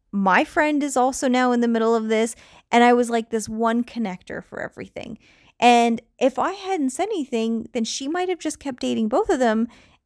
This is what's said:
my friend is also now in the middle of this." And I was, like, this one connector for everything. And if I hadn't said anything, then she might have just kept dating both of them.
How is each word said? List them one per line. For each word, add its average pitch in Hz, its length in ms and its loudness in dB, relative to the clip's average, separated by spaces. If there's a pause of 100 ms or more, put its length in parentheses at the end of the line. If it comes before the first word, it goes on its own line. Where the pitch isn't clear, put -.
(120)
my 196 320 4
friend 302 380 0
is 285 140 -2
also 262 320 0
now 247 240 2
in 240 80 2
the 233 80 2
middle 226 260 2
of 220 140 -2
this." 220 260 0 (360)
And 240 140 6
I 240 80 8
was, 240 180 2
like, 233 200 -2
this 220 180 -4
one 226 360 0
connector 214 600 -8
for - 160 -12
everything. - 580 -12 (420)
And 233 420 4 (160)
if 262 200 0
I 294 140 0
hadn't 381 380 -4
said 359 180 -4
anything, 226 640 -4
then 233 120 -2
she 269 240 -8
might 359 200 -2
have 359 100 -4
just 311 220 -8
kept 262 200 -10
dating 233 280 -2
both 370 220 0
of 320 80 2
them. 233 300 2 (380)